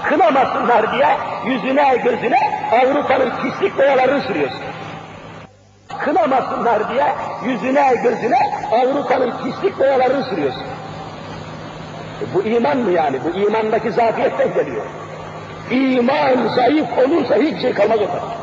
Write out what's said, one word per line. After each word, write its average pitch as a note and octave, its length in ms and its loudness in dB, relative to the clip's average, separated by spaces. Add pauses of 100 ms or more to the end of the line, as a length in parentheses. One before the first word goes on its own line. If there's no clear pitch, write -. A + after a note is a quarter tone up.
kınamasınlar C4 880 2
diye C#4 160 2 (380)
yüzüne C4 580 2
gözüne B3+ 340 2 (340)
Avrupa'nın C4 600 2 (100)
pislik - 360 -2
boyalarını C4+ 440 4
sürüyorsun. D3+ 380 -4 (1400)
Kınamasınlar B3+ 920 0
diye C4+ 240 2 (300)
yüzüne C4 580 2
gözüne A#3+ 360 0 (340)
Avrupa'nın B3+ 600 2 (120)
pislik - 340 -4
boyalarını C4 460 2
sürüyorsun. E3+ 380 -4 (1600)
E, A#2+ 120 -8
bu - 80 2
iman A#3+ 340 2
mı A#3 140 0
yani? D3+ 340 2
Bu E3+ 140 -2
imandaki A3 520 0
zafiyetten A#3 640 0
geliyor. C3 300 -2 (880)
İman B3+ 840 2
zayıf B3+ 440 2
olursa C4+ 360 2
hiçbir B3 260 2
şey B3 140 0
kalmaz G#3+ 260 2
ortada. - 260 -2 (160)